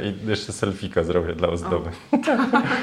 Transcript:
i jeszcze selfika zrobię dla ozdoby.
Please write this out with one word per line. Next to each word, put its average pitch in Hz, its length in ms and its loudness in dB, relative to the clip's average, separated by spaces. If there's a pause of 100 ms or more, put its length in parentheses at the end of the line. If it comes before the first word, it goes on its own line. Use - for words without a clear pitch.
i 101 260 -4
jeszcze 104 240 -2
selfika 95 520 0
zrobię 82 300 0
dla 82 140 2
ozdoby. 85 420 -2 (920)